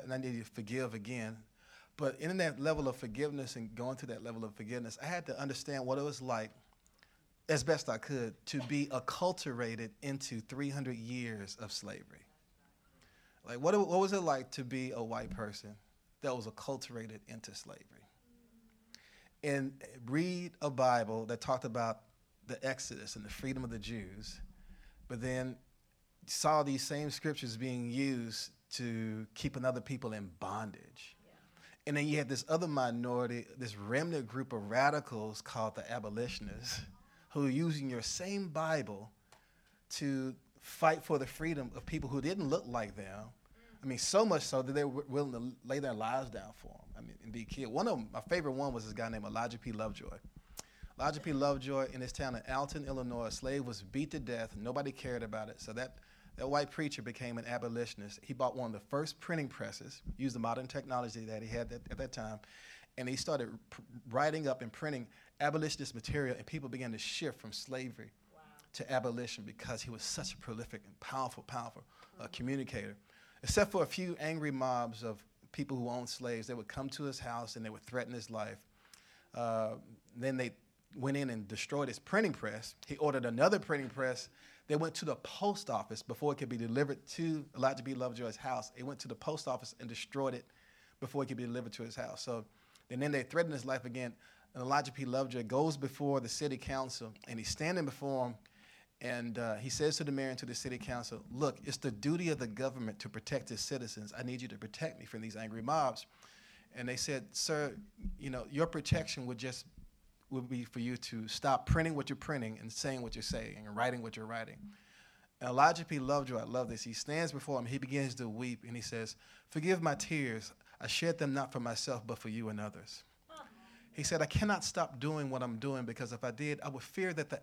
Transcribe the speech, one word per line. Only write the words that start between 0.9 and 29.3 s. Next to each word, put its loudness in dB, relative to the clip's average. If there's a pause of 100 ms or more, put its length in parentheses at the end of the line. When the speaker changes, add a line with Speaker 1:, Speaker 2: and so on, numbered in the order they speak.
Speaker 1:
again. -4 (600)
But 0
in 0
that 4
level 4
of 2
forgiveness -2
and -6
going -2
through -8
that -8
level -4
of -6
forgiveness, -4
I -6
had -2
to -4
understand -2
what 2
it 0
was -4
like, 0 (960)
as 6
best 4
I 0
could, -2 (120)
to -2
be 2
acculturated 0 (100)
into -4
three -4
hundred -2
years -4
of -6
slavery. -8 (1200)
Like, -6
what, 8
what 8
was 6
it 4
like 4
to -2
be -2
a -2
white -2
person -6 (480)
that 2
was -2
acculturated -6
into -10
slavery? -16 (1400)
And 2 (340)
read 2 (100)
a 2
Bible 6
that -2
talked 2
about 0 (440)
the -6
Exodus -4
and -8
the -10
freedom -2
of -4
the -4
Jews, -8 (680)
but -4
then 0 (720)
saw 6
these 4
same 0
scriptures -2
being 0
used 0 (200)
to -2